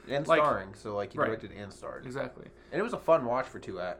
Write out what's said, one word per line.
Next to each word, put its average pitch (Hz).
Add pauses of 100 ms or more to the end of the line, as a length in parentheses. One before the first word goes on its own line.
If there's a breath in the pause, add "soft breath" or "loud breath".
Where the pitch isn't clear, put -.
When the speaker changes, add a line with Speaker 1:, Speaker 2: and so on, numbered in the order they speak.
Speaker 1:
And 143
Speaker 2:
Like, 165
Speaker 1:
starring, 101
so, 104
like, 101
he 160
Speaker 2:
Right. 139
Speaker 1:
directed 107
and 98
starred. -
Speaker 2:
Exactly. 127 (260 loud breath)
Speaker 1:
And 151
it -
was 226
a -
fun 160
watch 127
for -
two 95
a-, 90